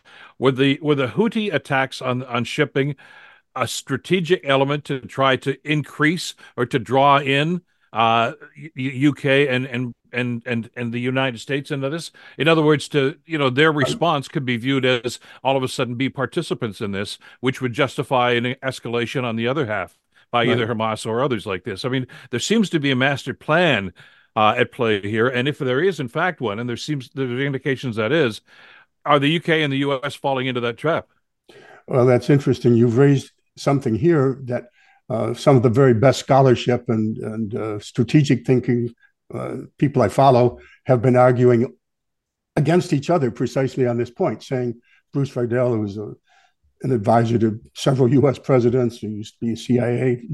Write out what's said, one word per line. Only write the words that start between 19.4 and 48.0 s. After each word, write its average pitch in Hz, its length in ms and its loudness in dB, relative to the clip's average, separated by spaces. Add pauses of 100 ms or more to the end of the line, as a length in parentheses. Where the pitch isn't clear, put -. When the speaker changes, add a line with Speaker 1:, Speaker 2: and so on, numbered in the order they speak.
Speaker 1:
other 135 200 -2
half 98 320 -8 (320)
by 120 80 0
Speaker 2:
Right. 120 100 2
Speaker 1:
either 120 160 0
Hamas 110 400 -4
or 117 160 -2
others 123 240 -2
like 95 180 -6
this. 101 220 -10
I 127 40 -4
mean, 127 180 -4 (240)
there 120 80 -4
seems 208 320 0
to 170 80 -2
be 139 100 0
a 135 60 2
master 131 400 -2
plan, 147 580 0 (420)
uh, 107 220 4
at 123 140 0
play 110 280 0
here. 110 280 0
And 127 200 -2
if 147 120 -6
there 127 200 -2
is, 175 200 -2
in 131 80 -6
fact, 165 340 -4
one, 104 160 -4
and 123 100 -8
there 120 80 -6
seems, 139 380 -8
there 135 140 -4
are 120 120 -6
indications 135 580 -4
that 113 140 -2
is, 139 300 0 (640)
are 147 140 4
the 139 80 2
U 165 120 2
K 160 220 0
and 143 100 -2
the 135 60 -2
U 139 260 -2
S 143 120 -8
falling 135 320 -4
into 123 140 -4
that 120 140 -4
trap? 147 320 -2 (800)
Speaker 2:
Well, 123 200 4
that's 123 240 4
interesting. 135 420 4
You've 117 240 4
raised 139 340 4 (260)
something 135 360 -2
here 135 520 2
that, 120 240 -8 (380)
uh, 113 280 -4
some 139 200 4
of 120 60 6
the 127 80 4
very 127 240 4
best 113 260 4
scholarship 127 680 4
and, 110 320 -2
and, 110 360 -8
uh, 107 220 -6
strategic 131 680 0
thinking, 120 440 0 (400)
uh, 127 260 -8 (200)
people 139 240 2
I 104 60 4
follow 123 500 4 (280)
have 127 180 2
been 127 120 4
arguing 123 600 4 (800)
against 160 360 2
each 147 200 0
other 143 180 0
precisely 131 560 -2
on 120 120 0
this 120 120 -4
point, 147 320 -4
saying 123 400 -6 (300)
Bruce 139 240 -4
Riedel, 123 380 0
who 107 80 -2
was 101 160 -6
a, 110 160 -10 (680)
an 135 100 -4
advisor 117 480 2
to 110 220 0 (140)
several 131 360 2